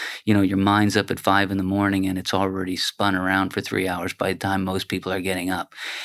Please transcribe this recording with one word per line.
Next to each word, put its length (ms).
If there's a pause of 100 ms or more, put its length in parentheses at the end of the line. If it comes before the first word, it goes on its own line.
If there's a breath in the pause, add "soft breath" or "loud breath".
(240 loud breath)
you 100
know, 80
your 160
mind's 380
up 160
at 80
five 320
in 60
the 60
morning 440
and 100
it's 160
already 440
spun 380
around 360
for 80
three 300
hours 240
by 180
the 80
time 240
most 240
people 240
are 80
getting 300
up. 240 (320 loud breath)